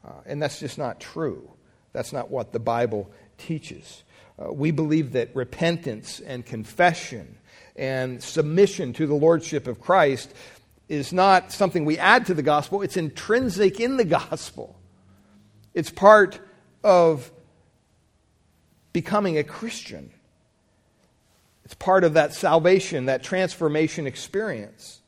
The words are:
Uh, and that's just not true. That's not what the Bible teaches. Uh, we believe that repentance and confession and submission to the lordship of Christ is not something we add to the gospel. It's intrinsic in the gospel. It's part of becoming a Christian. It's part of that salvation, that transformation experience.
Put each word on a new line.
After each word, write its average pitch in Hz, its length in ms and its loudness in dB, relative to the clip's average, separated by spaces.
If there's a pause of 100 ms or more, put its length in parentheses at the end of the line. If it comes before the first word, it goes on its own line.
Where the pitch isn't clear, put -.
Uh, - 80 -20 (120)
and 147 160 -8
that's 143 180 -6
just - 180 -10
not 131 220 -8
true. 117 500 -8 (440)
That's 123 200 -8
not 131 160 -8
what 123 220 -8
the 117 80 -6
Bible 113 500 -2 (280)
teaches. - 680 -12 (360)
Uh, - 140 -10
we 151 180 -2
believe 151 420 -2
that 120 220 -4
repentance 143 840 -6
and 123 260 -14
confession 110 920 -2 (380)
and 131 480 -6
submission 160 720 0
to 156 140 -2
the 147 80 0
lordship 151 520 0
of 117 140 -10
Christ 151 500 2 (560)
is 147 240 -6
not 185 400 4
something 180 340 -2
we 156 120 0
add 190 300 4
to 185 60 -2
the 151 100 -2
gospel. 147 380 0
It's 185 160 -6
intrinsic 196 840 0
in 254 180 0
the 233 80 2
gospel. - 760 -4 (920)
It's - 180 -4
part 202 480 6 (440)
of 170 460 4 (1600)
becoming 180 440 -2
a 147 60 0
Christian. - 680 -12 (1500)
It's - 80 -20
part 190 300 4
of 160 100 4
that 151 200 4
salvation, 165 720 2
that 131 160 -2
transformation 160 840 -2
experience. 139 1000 -10